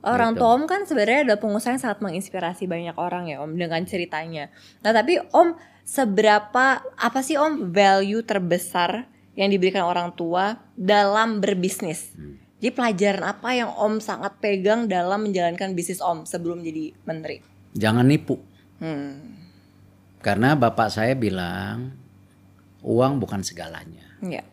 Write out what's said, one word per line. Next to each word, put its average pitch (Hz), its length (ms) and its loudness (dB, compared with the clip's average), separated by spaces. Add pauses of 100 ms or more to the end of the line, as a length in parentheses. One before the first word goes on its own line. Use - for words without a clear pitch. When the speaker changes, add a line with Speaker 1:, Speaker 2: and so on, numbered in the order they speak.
Speaker 1:
Orang 233 320 2
Speaker 2:
Gitu. 226 80 0
Speaker 1:
tua 233 120 6
Om 277 120 2
kan 370 180 -2
sebenarnya 254 420 2
adalah 208 140 2
pengusaha 214 320 -2
yang 262 100 -2
sangat 208 200 -4
menginspirasi 180 640 -6
banyak 170 300 -6
orang 175 300 -4
ya, 143 140 -8
Om, 156 140 -8
dengan 165 300 -2
ceritanya. 165 640 -8 (300)
Nah, 208 120 0
tapi 233 300 4
Om, 339 340 4 (260)
seberapa, 214 840 2 (260)
apa - 300 -2
sih, 302 140 -2
Om, 285 340 0
value 196 520 4
terbesar 180 840 -2 (240)
yang 196 160 0
diberikan 190 360 2
orang 175 280 0
tua 180 480 -2 (140)
dalam 208 680 2
berbisnis? 185 720 -2
Speaker 2:
Hmm. 147 240 -18 (220)
Speaker 1:
Jadi 240 160 -2
pelajaran 202 520 0
apa 202 280 -6
yang 240 160 -2
Om 214 300 0
sangat 202 380 -8
pegang 208 500 0
dalam 185 360 0
menjalankan 185 480 -2
bisnis 180 280 -6
Om 165 260 -2
sebelum 170 340 -6
jadi 160 320 -8 (120)
menteri? 156 360 -8 (320)
Speaker 2:
Jangan 110 320 4
nipu. 156 360 2 (380)
Speaker 1:
Hmm. 143 600 -12 (800)
Speaker 2:
Karena 110 340 2
bapak 117 360 4
saya 110 240 0
bilang, 101 840 -4 (840)
"Uang 127 360 2
bukan 101 220 -4
segalanya." 82 640 -12 (160)
Speaker 1:
Iya. 175 340 -10